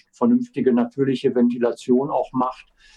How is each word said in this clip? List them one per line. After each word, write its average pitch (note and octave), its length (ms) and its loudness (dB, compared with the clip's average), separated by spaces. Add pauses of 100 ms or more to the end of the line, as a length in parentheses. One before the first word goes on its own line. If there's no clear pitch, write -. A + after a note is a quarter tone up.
(120)
vernünftige B2 600 0
natürliche B2 640 -2
Ventilation B2 720 0
auch C3 240 -4
macht. B2+ 400 -4 (240)